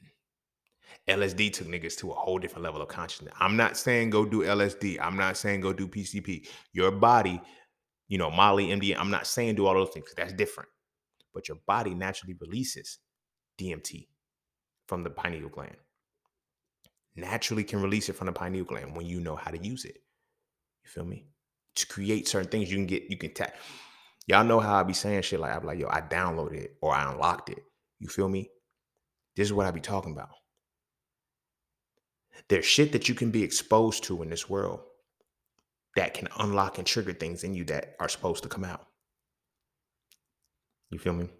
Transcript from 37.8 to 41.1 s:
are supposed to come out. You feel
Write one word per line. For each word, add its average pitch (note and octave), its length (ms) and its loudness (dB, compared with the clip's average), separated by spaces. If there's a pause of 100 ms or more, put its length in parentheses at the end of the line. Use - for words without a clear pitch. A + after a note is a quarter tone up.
are E2+ 100 -2
supposed - 340 -4
to - 60 -10
come F#2+ 140 -6
out. F2+ 240 -10 (2000)
You E2+ 100 -10
feel F2+ 140 -2